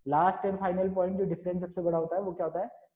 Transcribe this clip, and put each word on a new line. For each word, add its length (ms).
लास्ट 420
and 140
final 340
point 220
जो 80
डिफरेंस 360
सबसे 200
बड़ा 160
होता 180
है 60
वो 120
क्या 120
होता 140
है, 100